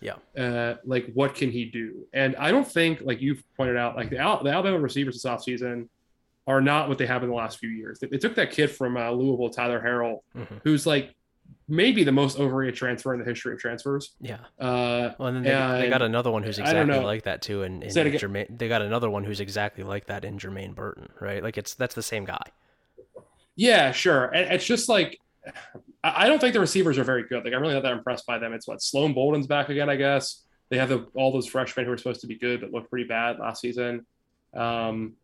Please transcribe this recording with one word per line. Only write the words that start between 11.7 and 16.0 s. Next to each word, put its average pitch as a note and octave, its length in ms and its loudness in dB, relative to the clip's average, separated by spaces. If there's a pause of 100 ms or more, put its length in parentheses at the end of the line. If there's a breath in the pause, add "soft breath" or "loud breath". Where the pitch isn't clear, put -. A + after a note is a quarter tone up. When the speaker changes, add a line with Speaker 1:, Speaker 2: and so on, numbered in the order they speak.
Speaker 2:
the C#3 80 6
most C3+ 260 4
overrated C3 380 0
transfer B2+ 360 -4
in B2 80 -4
the A#2 60 -8
history A#2+ 260 -4
of G#2+ 60 -10
transfers. C#3 640 -6
Speaker 1:
Yeah. A2+ 180 -10 (200)
Speaker 2:
Uh, A#2+ 600 0
Speaker 1:
Well, C3 100 -4
and B2+ 80 -2
then B2+ 60 -2
they, C3 400 2
they B2 60 2
got B2+ 140 4